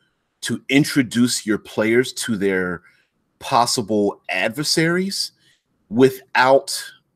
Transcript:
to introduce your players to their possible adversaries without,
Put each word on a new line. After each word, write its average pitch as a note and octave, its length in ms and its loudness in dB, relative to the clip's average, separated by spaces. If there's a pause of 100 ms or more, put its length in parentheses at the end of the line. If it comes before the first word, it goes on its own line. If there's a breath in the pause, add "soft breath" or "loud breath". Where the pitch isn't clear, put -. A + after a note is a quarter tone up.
(420)
to A2+ 280 -6
introduce B2 760 0
your G#2 140 -2
players A#2 560 0
to A2+ 240 -4
their F#2 420 -2 (600 soft breath)
possible G#2+ 920 0
adversaries D#3+ 1000 -2 (580)
without, C3 920 2 (340)